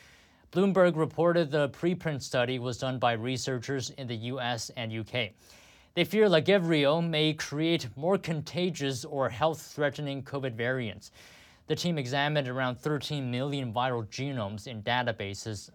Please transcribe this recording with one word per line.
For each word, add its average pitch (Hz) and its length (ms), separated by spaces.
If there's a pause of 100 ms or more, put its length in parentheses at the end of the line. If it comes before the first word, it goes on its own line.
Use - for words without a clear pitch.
(520)
Bloomberg 180 440
reported 165 540
the 147 200
preprint 165 520
study 127 360
was 120 180
done 131 220
by 120 140
researchers 127 800
in 135 160
the 120 100
U 120 220
S 120 380
and 113 160
U 113 100
K. 107 300 (640)
They 175 100
fear 208 240
Lagevrio 170 800
may 156 280
create 156 600
more 170 200
contagious 156 880
or 143 240
health-threatening 143 960
covid 135 320
variants. 117 560 (560)
The 156 80
team 165 240
examined 143 480
around 127 300
thirteen 143 520
million 127 440
viral 120 340
genomes 113 600
in 110 140
databases 110 920